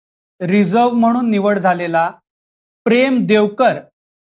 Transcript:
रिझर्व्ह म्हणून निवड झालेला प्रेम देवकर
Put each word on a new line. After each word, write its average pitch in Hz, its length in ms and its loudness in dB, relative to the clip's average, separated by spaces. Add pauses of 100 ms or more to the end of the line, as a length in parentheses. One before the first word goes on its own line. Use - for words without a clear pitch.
(420)
रिझर्व्ह 208 500 2
म्हणून 233 380 0
निवड 202 280 0
झालेला 175 540 -2 (720)
प्रेम 247 420 0
देवकर 208 540 0 (460)